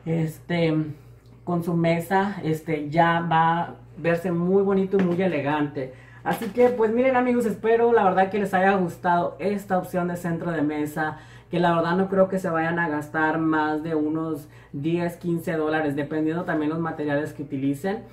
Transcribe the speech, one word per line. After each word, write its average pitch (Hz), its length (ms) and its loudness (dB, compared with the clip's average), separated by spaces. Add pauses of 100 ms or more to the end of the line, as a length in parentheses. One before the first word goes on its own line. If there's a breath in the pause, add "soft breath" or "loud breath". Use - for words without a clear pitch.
este, 160 720 0 (680 loud breath)
con 175 200 -2
su 180 100 -2
mesa, 170 720 2
este, 156 460 -2
ya 170 320 4
va 165 400 2
a - 140 -8 (220)
verse 170 340 0
muy 180 320 2
bonito 190 360 2
y 190 40 4
muy 175 180 2
elegante. 147 720 -2 (300 loud breath)
Así 180 240 -4
que, 247 220 4
pues 214 220 2
miren 254 240 2
amigos, 247 300 2
espero 233 480 2
la 214 100 6
verdad 190 260 4
que 208 100 -2
les 196 140 -2
haya 190 220 4
gustado 175 640 0
esta 196 380 -2
opción 180 300 -2
de 175 100 -4
centro 170 340 -4
de 156 120 -2
mesa, 151 540 -4 (340 loud breath)
que 175 80 0
la 170 160 2
verdad 170 200 0
no 190 140 0
creo 190 180 4
que 190 120 -4
se 185 100 -4
vayan 165 300 0
a 170 100 0
gastar 156 480 -2
más 156 460 0
de 165 120 -2
unos 156 540 -2 (240 loud breath)
diez, 170 440 -2
quince 170 360 -4
dólares, 156 420 0
dependiendo 156 480 -2
también 151 280 -2
los 165 80 -4
materiales 151 540 -4
que 147 100 -10
utilicen. 143 680 -4